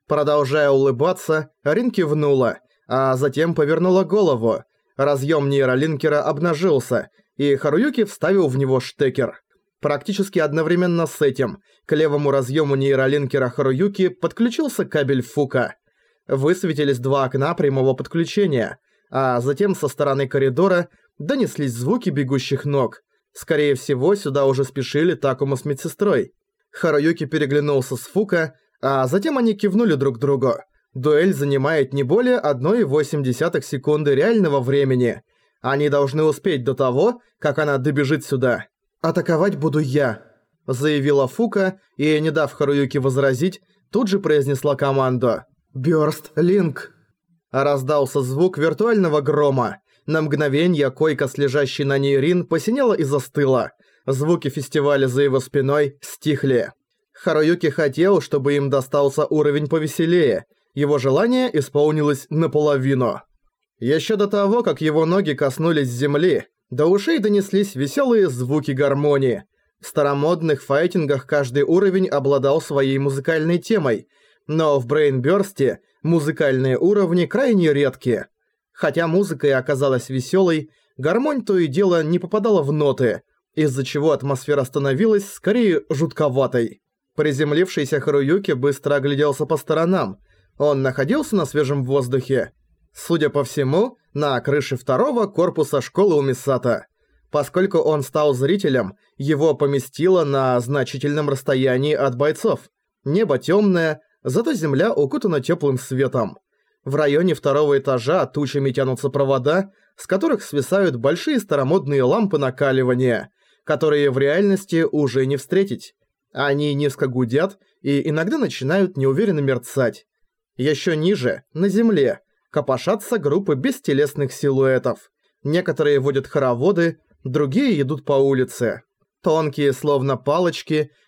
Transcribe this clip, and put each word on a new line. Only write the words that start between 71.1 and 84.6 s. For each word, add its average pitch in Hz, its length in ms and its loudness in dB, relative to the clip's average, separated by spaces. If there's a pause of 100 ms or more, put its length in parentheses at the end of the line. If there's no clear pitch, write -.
каждый 143 360 0
уровень 185 440 2
обладал 139 540 0
своей 139 360 0
музыкальной 156 640 0
темой, 151 480 -2 (400)
но 151 320 2
в 120 80 -6
Брейнберсте 147 920 0 (220)
музыкальные 143 760 0
уровни 180 480 2
крайне 202 480 2
редки. 131 520 0 (460)
Хотя 165 360 -2
музыка 160 400 0
и 139 40 4
оказалась 131 580 0
веселой, 156 600 0 (280)
гармонь 233 460 -2
то 190 140 0
и 170 100 2
дело 170 360 2
не 170 160 0
попадала 202 420 0
в 139 100 -2
ноты, 139 500 0 (340)
из-за 139 280 0
чего 147 280 0
атмосфера 139 520 -2